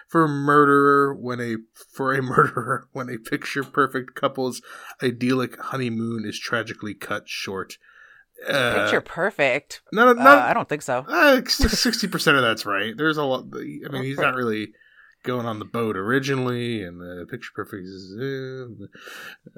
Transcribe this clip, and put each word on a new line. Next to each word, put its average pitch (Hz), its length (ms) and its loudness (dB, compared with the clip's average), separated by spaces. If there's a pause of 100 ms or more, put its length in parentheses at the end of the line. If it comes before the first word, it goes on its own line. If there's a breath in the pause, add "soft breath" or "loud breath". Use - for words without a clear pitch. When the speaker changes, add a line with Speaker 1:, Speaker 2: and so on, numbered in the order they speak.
Speaker 1:
for 165 220 2
murderer 143 880 6
when 123 240 -8
a, 117 160 -4 (380)
for 131 200 -2
a 139 80 0
<laughs> - 0 -
murderer 127 720 0
when 127 180 -8
a 123 80 -8
picture-perfect 135 960 -2
couple's 127 460 -2 (400 loud breath)
idyllic 123 600 0
honeymoon 117 640 -4
is 104 120 -8
tragically 110 560 -6
cut - 360 -10
short. - 480 -10 (680 soft breath)
Uh, 117 380 0
Speaker 2:
Picture 107 180 2
perfect? 147 800 -2 (120)
Speaker 1:
no, 240 180 6
no, 240 80 4
Speaker 2:
Uh, 247 40 2
Speaker 1:
no. 277 80 10
Speaker 2:
I 277 220 6
don't 233 140 0
think 151 140 -4
so. 131 260 -2
Speaker 1:
Uh, 294 380 4
sixty 226 600 0
percent 165 300 2
of 127 60 4
that's 113 220 0
right. 104 320 -4
There's 151 200 0
a 151 60 -2
lot. 131 300 -2
I - 380 -10
mean, 135 100 -6
he's 135 160 -6
not 139 160 0
really 110 400 -2 (500 soft breath)
going 123 220 -2
on 110 140 -4
the 101 60 -8
boat 110 300 -2
originally, 123 840 -2
and 87 180 -12
the 90 300 -12
picture - 240 -14
perfect 101 320 -10
is, 95 340 -14
uh, 131 460 -8 (920 loud breath)